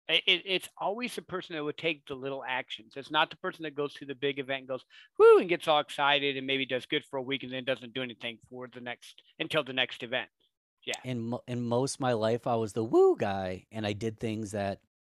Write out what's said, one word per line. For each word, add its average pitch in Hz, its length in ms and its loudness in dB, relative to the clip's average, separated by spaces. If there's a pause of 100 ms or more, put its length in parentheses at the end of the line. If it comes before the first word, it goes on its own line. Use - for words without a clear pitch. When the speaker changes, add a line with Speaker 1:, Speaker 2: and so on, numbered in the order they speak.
Speaker 1:
I-, 165 200 2
it, 180 180 4
it's 185 320 -2
always 214 380 -4
the 202 80 -8
person 175 320 -8
that 151 80 -4
would 147 160 -6
take 156 260 -2
the 143 80 -10
little 135 340 -6
actions. 127 480 -6
It's 135 140 -12
not 156 220 2
the - 60 -18
person 175 260 -8
that 151 100 -6
goes 143 220 -4
to 147 100 -16
the 139 80 -8
big 135 240 -2
event 135 220 -4
and 131 80 -16
goes, 131 160 -6 (340)
"Woo," 440 220 12
and 190 100 2
gets 170 180 -2
all 151 120 6
excited 143 580 2
and 131 80 -6
maybe 135 220 0
does 127 180 -2
good 147 200 -2
for - 120 -8
a 131 60 -2
week 131 200 -4
and 127 80 -10
then 131 120 -6
doesn't 120 300 -4
do 131 100 -4
anything 117 340 -8 (120)
for 127 180 -12
the 123 140 -16
next, - 420 -14 (160)
until 156 240 -2
the 127 100 -10
next 127 300 -2
event. 117 260 -6 (560)
Yeah. 120 80 -4 (100)
Speaker 2:
In 127 180 -4
mo-, 117 260 -6
in 123 160 -4
most 120 320 0
of - 60 -8
my 127 120 2
life, 113 320 0
I 123 100 2
was 113 180 -2
the 113 100 0
woo 359 340 6
guy, 95 540 -4
and 107 160 -4
I 104 60 0
did 110 260 -6
things 110 320 -4
that 101 300 -4 (220)